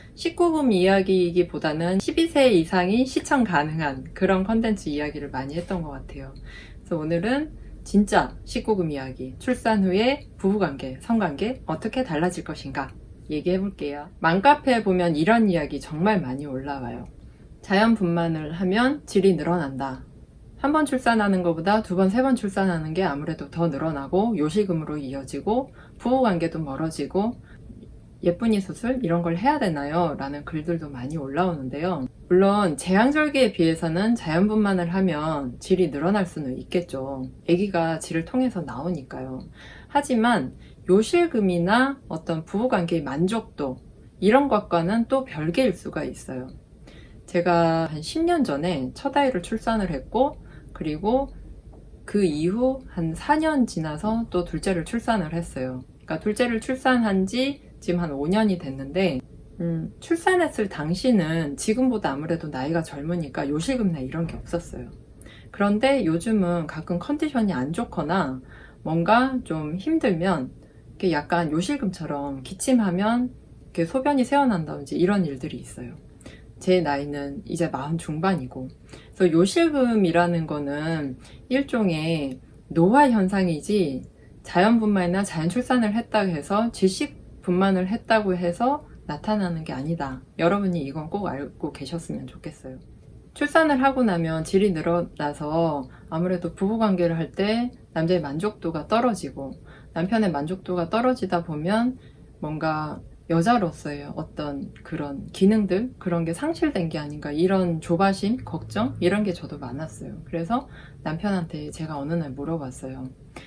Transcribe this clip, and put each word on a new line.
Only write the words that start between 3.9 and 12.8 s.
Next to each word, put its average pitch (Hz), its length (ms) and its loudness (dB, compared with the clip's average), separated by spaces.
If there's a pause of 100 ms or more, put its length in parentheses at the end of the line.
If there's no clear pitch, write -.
그런 190 300 2
컨텐츠 220 460 0
이야기를 147 420 -4
많이 135 240 -8
했던 170 280 -4
것 151 80 -8
같아요. 135 440 -14 (440)
그래서 - 180 -4
오늘은 185 560 0 (320)
진짜 202 600 4
십구 247 300 -2
금 170 160 0
이야기, 131 480 -8
출산 226 460 2
후의 226 520 2
부부 196 220 2
관계, 139 420 -4
성관계 214 640 -2
어떻게 214 380 -4
달라질 170 400 -2
것인가 139 480 -8 (380)